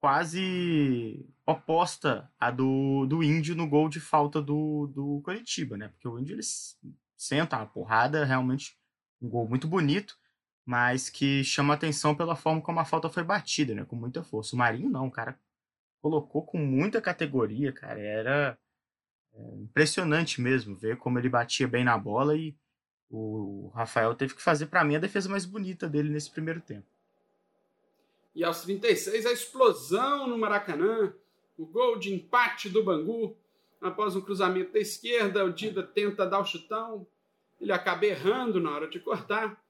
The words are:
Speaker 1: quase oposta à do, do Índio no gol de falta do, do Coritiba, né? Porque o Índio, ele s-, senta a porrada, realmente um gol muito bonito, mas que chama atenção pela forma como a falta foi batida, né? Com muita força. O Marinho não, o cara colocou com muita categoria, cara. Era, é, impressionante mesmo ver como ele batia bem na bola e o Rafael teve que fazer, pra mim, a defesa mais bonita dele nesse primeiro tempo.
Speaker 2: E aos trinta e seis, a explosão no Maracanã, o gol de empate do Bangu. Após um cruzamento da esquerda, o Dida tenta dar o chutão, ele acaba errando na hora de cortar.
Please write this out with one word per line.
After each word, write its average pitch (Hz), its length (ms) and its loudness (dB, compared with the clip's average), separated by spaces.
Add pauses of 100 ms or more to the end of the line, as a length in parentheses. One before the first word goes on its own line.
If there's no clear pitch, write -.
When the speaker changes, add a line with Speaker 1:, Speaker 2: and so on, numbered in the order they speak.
Speaker 1:
quase 156 1200 2 (220)
oposta 160 800 0 (100)
à 120 120 2
do, 135 560 2
do 160 160 0
Índio 160 320 2
no 165 140 -2
gol 151 200 4
de 156 120 -6
falta 147 420 2
do, 147 460 -2
do 143 360 -4
Coritiba, 175 520 -6
né? 104 120 -8
Porque - 200 -12
o 117 100 -8
Índio, 151 160 -6
ele 214 60 -8
s-, - 340 -8 (420)
senta 143 420 -2
a 110 80 -6
porrada, 113 580 2
realmente 131 520 0 (460)
um 123 60 -8
gol 117 200 -2
muito 127 200 0
bonito, 175 500 2 (480)
mas 123 420 2
que 139 360 2
chama 143 300 2
atenção 151 420 0
pela 165 180 0
forma 160 260 0
como 165 200 -2
a 156 40 2
falta 160 240 0
foi 175 140 -2
batida, 156 520 0
né? 104 100 -6
Com - 100 -12
muita 127 300 -6
força. 110 320 -6
O - 20 0
Marinho 123 320 2
não, 131 160 -2
o 127 60 -6
cara 120 260 -8 (640)
colocou 151 420 0
com 180 140 -4
muita 151 420 2
categoria, 135 720 0
cara. 107 280 -10
Era, 117 580 0 (720)
é, 110 300 -18
impressionante 156 800 2
mesmo 120 340 0
ver 110 220 -4
como 123 240 -2
ele 123 80 0
batia 123 400 0
bem 123 160 0
na 120 120 4
bola 123 400 2
e 156 200 -6 (540)
o 101 640 -8
Rafael 113 400 2
teve 135 200 -4
que - 80 -18
fazer, 156 240 2
pra 170 180 2
mim, 147 100 2
a 156 60 2
defesa 190 300 -2
mais 196 160 -2
bonita 185 420 -8
dele 151 220 0
nesse 151 200 -4
primeiro 165 300 -6
tempo. 104 260 -16 (1500)
Speaker 2:
E 165 100 -2
aos 165 160 -2
trinta 196 260 -4
e 220 80 6
seis, 214 300 -2
a 240 80 2
explosão 240 960 2
no 240 80 -2
Maracanã, 202 800 0 (420)
o 160 80 -10
gol 226 340 0
de 196 160 -4
empate 233 540 0
do 196 160 2
Bangu. 190 500 -2 (460)
Após 185 340 -2
um 190 60 -2
cruzamento 185 540 -2
da 214 40 4
esquerda, 208 640 0
o 180 80 2
Dida 190 320 -4
tenta 202 440 0
dar 196 120 2
o 196 60 2
chutão, 214 600 -6 (520)
ele 202 140 -2
acaba 180 320 0
errando 202 560 2
na 156 120 0
hora 151 140 -4
de 175 140 -10
cortar. 214 580 -4 (100)